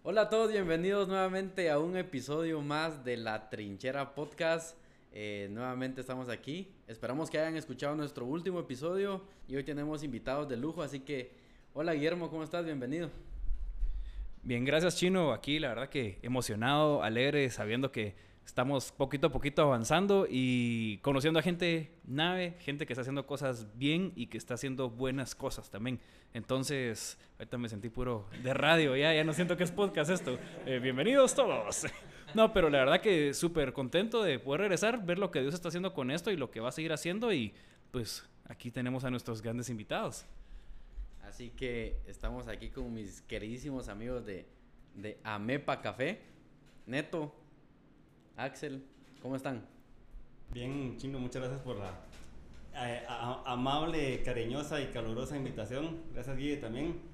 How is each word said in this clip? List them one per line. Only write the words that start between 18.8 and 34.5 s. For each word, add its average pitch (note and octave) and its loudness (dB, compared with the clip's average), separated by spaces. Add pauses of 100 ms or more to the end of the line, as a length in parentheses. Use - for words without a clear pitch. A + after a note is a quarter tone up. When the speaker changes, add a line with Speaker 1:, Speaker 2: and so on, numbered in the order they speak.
Speaker 2:
poquito C#3 2
a D3 4
poquito C#3+ 2
avanzando D#3+ 6
y A#2+ 2
conociendo C#3+ 4
a D3+ 2
gente E3+ 0 (100)
nave, F3 0
gente C#3+ -4
que - -8
está A#2+ -2
haciendo C3+ -2
cosas B2 -4
bien D#3+ 2
y A#2 -4
que - -8
está - -6
haciendo C3 -2
buenas B2+ -2
cosas C3 -6
también. A2+ -4 (320)
Entonces, B2+ -2 (220)
ahorita A#2+ -8
me A#2+ -4
sentí G#2+ -6
puro A#2 -2 (160)
de C3 2
radio, C#3+ 6
ya, D#3 6
ya D#3 6
no D#3+ 2
siento E3+ 2
que F3 2
es E3+ 0
podcast F#3+ 2
esto. C#3 0 (280)
Eh, C3 0
bienvenidos E3 6
todos. C3+ 2
<laughs> - -12 (380)
No, A3 8
pero E3+ 8
la C#3+ 8
verdad C#3+ 8
que D#3 6
súper D#3+ 2
contento G3+ 2
de C#3 4
poder C#3 0